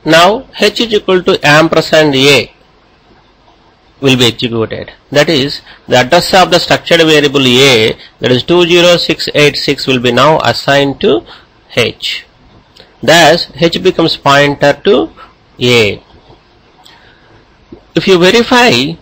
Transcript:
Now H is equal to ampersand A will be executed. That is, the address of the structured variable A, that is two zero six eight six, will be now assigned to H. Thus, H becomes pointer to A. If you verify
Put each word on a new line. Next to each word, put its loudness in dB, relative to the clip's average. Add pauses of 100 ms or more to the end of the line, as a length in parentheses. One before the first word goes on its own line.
Now 2 (140)
H -2
is -4
equal -2
to -2
ampersand 2
A 0 (1500)
will 0
be 0
executed. -6 (180)
That 0
is, -4 (260)
the 0
address 0
of 2
the 2
structured -2
variable 2
A, 2 (220)
that -2
is 0
two 2
zero 2
six -6
eight 0
six, -6
will 0
be -2
now 2
assigned -2
to -2 (500)
H. -6 (760)
Thus, 2 (100)
H -2
becomes -2
pointer 0 (100)
to 0 (500)
A. 0 (2000)
If -4
you 2
verify 0